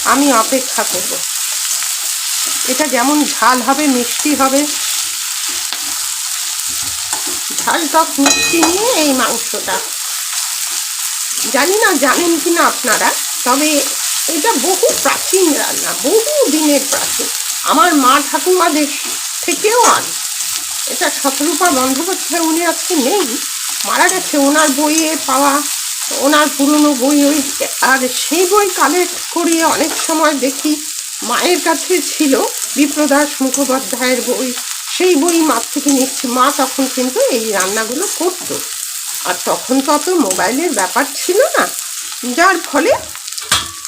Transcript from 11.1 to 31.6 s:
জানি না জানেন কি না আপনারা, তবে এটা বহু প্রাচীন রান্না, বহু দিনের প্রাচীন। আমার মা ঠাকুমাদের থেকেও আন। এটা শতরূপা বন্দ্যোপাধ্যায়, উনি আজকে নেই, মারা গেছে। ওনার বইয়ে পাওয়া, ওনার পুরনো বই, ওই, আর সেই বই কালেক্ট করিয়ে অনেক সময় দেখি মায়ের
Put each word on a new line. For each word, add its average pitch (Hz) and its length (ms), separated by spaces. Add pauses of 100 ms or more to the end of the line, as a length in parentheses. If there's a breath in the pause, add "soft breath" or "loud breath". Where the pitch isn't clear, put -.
জানি 311 240
না 427 160
জানেন 294 480
কি 349 100
না 339 120
আপনারা, - 480 (340)
তবে 277 380 (460)
এটা 330 240
বহু 370 360 (140)
প্রাচীন 339 520
রান্না, 156 380
বহু 427 580
দিনের 294 300 (100)
প্রাচীন। - 360 (360)
আমার 320 320
মা 277 260 (100)
ঠাকুমাদের 320 560 (560)
থেকেও 427 400
আন। 226 200 (840)
এটা 302 240
শতরূপা 294 600
বন্দ্যোপাধ্যায়, 294 720
উনি 320 240
আজকে 330 300
নেই, 285 420 (460)
মারা 247 240
গেছে। 359 300
ওনার 302 300
বইয়ে 311 480 (100)
পাওয়া, 277 360 (560)
ওনার 302 280 (120)
পুরনো 294 360
বই, 285 300
ওই, 285 180 (400)
আর 254 260
সেই 330 380
বই 403 240
কালেক্ট 339 640
করিয়ে 330 300
অনেক 294 260 (160)
সময় 311 280
দেখি 277 420 (460)
মায়ের 240 420